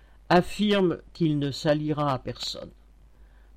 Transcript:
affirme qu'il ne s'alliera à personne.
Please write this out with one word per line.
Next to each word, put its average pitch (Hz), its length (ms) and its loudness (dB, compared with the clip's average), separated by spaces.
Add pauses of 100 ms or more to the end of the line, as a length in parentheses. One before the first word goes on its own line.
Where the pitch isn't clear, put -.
(300)
affirme 190 680 2 (160)
qu'il 156 240 0
ne 143 140 -2
s'alliera 151 600 0
à 127 60 0
personne. - 540 -10 (840)